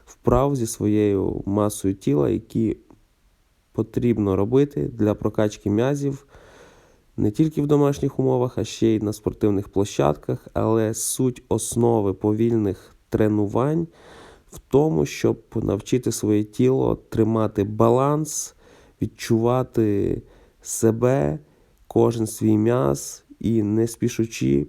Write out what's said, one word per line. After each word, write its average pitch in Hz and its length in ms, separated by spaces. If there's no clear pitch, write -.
вправ 131 500
зі 117 120
своєю 104 800
масою 101 480
тіла, 135 360
які 107 480
потрібно 107 640
робити 135 580
для 107 220
прокачки 104 540
м'язів 135 560
не 110 140
тільки 156 300
в 147 60
домашніх 143 520
умовах, 127 380
а - 60
ще - 240
й 110 120
на 104 140
спортивних 101 560
площадках. 127 840
Але 110 400
суть - 560
основи 113 640
повільних 107 800
тренувань 110 800
в - 80
тому, 151 460
щоб 117 320
навчити 110 560
своє 104 320
тіло 127 520
тримати 110 540
баланс, 127 920
відчувати 113 1200
себе, 127 800
кожен 117 400
свій 107 300
м'яз 127 680
і 113 240
не 110 240
спішучи 117 800